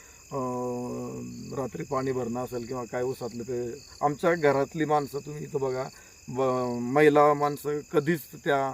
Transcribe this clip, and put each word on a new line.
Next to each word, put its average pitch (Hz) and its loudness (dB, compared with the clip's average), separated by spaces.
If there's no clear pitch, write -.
अं, 123 -4
रात्री 131 -6
पाणी 135 -2
भरणं 123 -2
असेल 120 -6
किंवा 123 -6
काय 123 -4
ऊसातलं 120 -6
ते. 120 -6
आमच्या 147 2
घरातली 147 2
माणसं 143 0
तुम्ही 147 -10
इथं 143 -4
बघा, 131 -2
ब-, 127 0
महिला 147 8
माणसं 147 -2
कधीच 156 2
त्या, 139 0